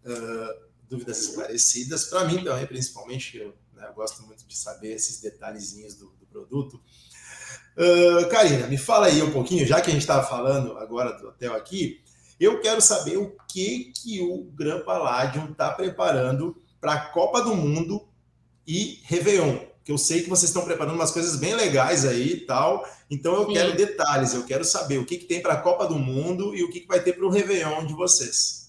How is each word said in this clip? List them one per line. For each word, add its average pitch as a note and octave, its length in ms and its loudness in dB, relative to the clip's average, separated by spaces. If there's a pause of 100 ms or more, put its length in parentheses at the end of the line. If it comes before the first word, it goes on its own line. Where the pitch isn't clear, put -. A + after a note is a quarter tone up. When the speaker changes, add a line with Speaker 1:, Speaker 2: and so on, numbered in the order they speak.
Speaker 1:
Ah, A2+ 480 -10 (340)
dúvidas A#2+ 320 -8
esclarecidas. - 840 -2
Pra F#3 200 0
mim F3+ 180 0
também, C#3 240 -4
principalmente, B2 680 -10
que A#2 60 -16
eu, G#2 160 -14 (200)
né, G#2 140 -20
eu G#2 60 -20
gosto A2 300 -8
muito G#2+ 220 -20
de - 100 -16
saber - 380 -12
esses - 260 -6
detalhezinhos G#2+ 720 -14
do, G2+ 120 -20 (140)
do - 60 -20
produto. C3 540 -10 (960)
Ah, F3 520 8
Karina, C#3 380 6
me C3+ 100 -2
fala G#3 300 4
aí D#3 160 6
um D3 80 2
pouquinho, C#3 360 0
já D#3 140 6
que F3 100 0
a - 20 2
gente C#3+ 140 0
tava C#3+ 200 2
falando B2+ 500 -2
agora A#2 360 -4
do - 160 -16
hotel A#2+ 260 -8
aqui, D#3+ 460 -6 (380)
eu G#3 220 4
quero A3 200 2
saber E3+ 360 2
o G3+ 200 -4 (120)
que A#3+ 460 -6
que A3 260 -8
o F3+ 240 -4 (100)
Gran D#3 260 -4
Palladium C3 760 -2
tá - 160 -2
preparando C3+ 920 -2 (200)
pra D3+ 180 0
Copa F#3 440 0
do A#3 120 0
Mundo E3 540 -2 (580)
e F3+ 380 -6
Réveillon, E3+ 540 2 (260)
que C#3+ 80 -4
eu D3 60 0
sei E3 240 0
que E3+ 80 -6
vocês F3 200 4
estão F3 140 0
preparando D#3+ 300 -2
umas E3 160 0
coisas E3 260 -2
bem E3 180 -2
legais C#3+ 520 2
aí B2+ 260 2
e - 80 -6
tal, D3+ 460 0 (240)
então D3 240 0
eu G#3 120 2
Speaker 2:
Sim. G#3 60 -4
Speaker 1:
quero F3 240 2
detalhes, D3+ 580 0
eu B2 100 -4
quero C3 200 -4
saber C#3 340 0
o B2 60 -4
que F3 140 -8
que - 80 -16
tem E3+ 160 -4
pra D#3+ 140 2
Copa F3 300 0
do D#3 120 -2
Mundo F3 560 -2
e F3+ 100 0
o E3+ 60 -4
que F3+ 100 -12
que - 80 -20
vai F3+ 120 4
ter F3 120 2
pro F#3 180 0
Réveillon F3 540 0
de D3+ 80 -6
vocês. D#3 760 0